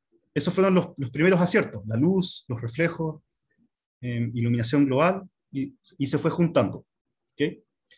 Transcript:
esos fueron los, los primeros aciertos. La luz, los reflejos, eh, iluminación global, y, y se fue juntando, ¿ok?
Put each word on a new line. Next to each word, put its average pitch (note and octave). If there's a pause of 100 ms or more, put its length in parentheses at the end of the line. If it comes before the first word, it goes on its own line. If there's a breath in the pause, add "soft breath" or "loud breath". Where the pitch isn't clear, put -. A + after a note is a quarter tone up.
(340)
esos E3
fueron F#3+
los, F3+ (100)
los C3
primeros E3
aciertos. E3+
La A2
luz, F3+
los A#2
reflejos, D#3 (800)
eh, A#2+
iluminación A#2+
global, D#3+ (240)
y, C3+ (220)
y C3+
se D3+
fue D#3
juntando, D#3+ (480)
¿ok? D3+ (420 soft breath)